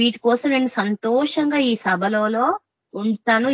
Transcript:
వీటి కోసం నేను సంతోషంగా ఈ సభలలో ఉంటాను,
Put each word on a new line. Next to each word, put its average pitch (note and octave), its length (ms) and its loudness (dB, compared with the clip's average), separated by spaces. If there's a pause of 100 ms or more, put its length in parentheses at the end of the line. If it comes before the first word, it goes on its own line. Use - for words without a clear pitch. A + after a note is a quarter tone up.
వీటి A#3 260 0
కోసం B3 280 2
నేను B3+ 160 0 (100)
సంతోషంగా C#4+ 800 0 (120)
ఈ - 20 2 (120)
సభలలో G#3+ 640 0 (480)
ఉంటాను, A3 600 0